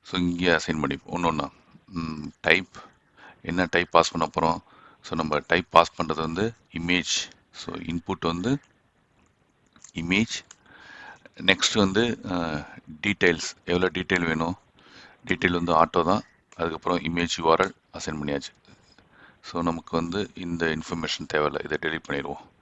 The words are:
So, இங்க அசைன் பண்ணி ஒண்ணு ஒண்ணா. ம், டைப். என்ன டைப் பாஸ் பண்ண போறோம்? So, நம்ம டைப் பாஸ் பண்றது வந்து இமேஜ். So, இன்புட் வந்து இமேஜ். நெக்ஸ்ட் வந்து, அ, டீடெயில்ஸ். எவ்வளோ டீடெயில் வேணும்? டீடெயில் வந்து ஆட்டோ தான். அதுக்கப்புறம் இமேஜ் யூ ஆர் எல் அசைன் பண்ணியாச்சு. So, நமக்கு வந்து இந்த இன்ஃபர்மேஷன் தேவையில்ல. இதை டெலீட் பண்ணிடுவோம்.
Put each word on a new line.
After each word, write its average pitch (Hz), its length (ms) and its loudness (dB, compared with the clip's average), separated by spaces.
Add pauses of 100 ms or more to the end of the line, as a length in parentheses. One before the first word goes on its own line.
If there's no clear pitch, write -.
So, 92 160 -4
இங்க 87 360 4
அசைன் 80 240 -2
பண்ணி 71 140 0
ஒண்ணு 85 320 -4
ஒண்ணா. 76 240 -2 (360)
ம், 80 400 -8 (140)
டைப். 87 280 2 (720)
என்ன 87 280 0
டைப் 87 200 2
பாஸ் 82 200 6
பண்ண 80 200 0 (100)
போறோம்? 82 180 2 (440)
So, - 140 -8
நம்ம 76 300 0
டைப் 85 240 2
பாஸ் 85 320 6
பண்றது 78 120 -2
வந்து 82 400 -2 (180)
இமேஜ். 85 580 -2 (220)
So, - 220 -12
இன்புட் 82 460 -6
வந்து 90 380 -2 (1400)
இமேஜ். 90 500 0 (920)
நெக்ஸ்ட் - 380 2
வந்து, 107 440 2 (120)
அ, 90 60 -2 (680)
டீடெயில்ஸ். 92 600 2
எவ்வளோ 90 260 2
டீடெயில் 90 360 0
வேணும்? 80 300 -2 (680)
டீடெயில் 87 380 0
வந்து 82 200 6
ஆட்டோ 85 200 2
தான். 101 180 2 (340)
அதுக்கப்புறம் 82 420 -2
இமேஜ் 82 380 -2
யூ 80 140 2
ஆர் 82 100 6
எல் 95 140 0 (180)
அசைன் 80 300 -8
பண்ணியாச்சு. - 540 -8 (680)
So, 87 180 -6
நமக்கு 82 340 -2
வந்து 87 380 -2
இந்த 85 320 -4
இன்ஃபர்மேஷன் 78 680 -4
தேவையில்ல. 73 320 0
இதை 76 160 -4
டெலீட் 80 280 -4
பண்ணிடுவோம். 71 380 -6 (160)